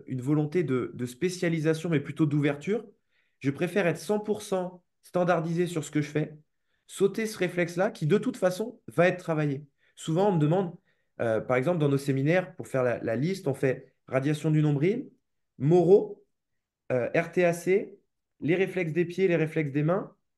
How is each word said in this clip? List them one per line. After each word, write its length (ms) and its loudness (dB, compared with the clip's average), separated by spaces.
une 140 -6
volonté 440 0
de, 300 -2
de 120 -6
spécialisation, 840 -2
mais 120 2
plutôt 260 0
d'ouverture, 580 0
je 140 -2
préfère 340 -2
être 120 0
cent 200 -2
pour 240 -4
cent 400 -6
standardisé 680 0
sur 160 -4
ce 80 -14
que 100 0
je 80 -6
fais, 260 -4
sauter 380 0
ce 120 -8
réflexe-là 540 -2
qui, 160 -2
de 100 4
toute 180 -2
façon, 520 -2
va 180 4
être 120 2
travaillé. 460 -2
Souvent, 360 0
on 20 2
me 80 2
demande, 340 2
euh, 200 0
par 160 0
exemple, 220 0
dans 100 2
nos 100 2
séminaires, 580 0
pour 100 -10
faire 160 -2
la, 160 0
la 160 -4
liste, 320 -2
on 80 0
fait 380 -2
radiation 420 0
du 100 4
nombril, 480 2
Moro, 640 4
euh, 240 0
R 160 0
T 140 2
A 80 4
C, 440 -2
les 160 0
réflexes 360 -2
des 120 0
pieds, 240 0
les 80 4
réflexes 340 0
des 140 0
mains, 280 0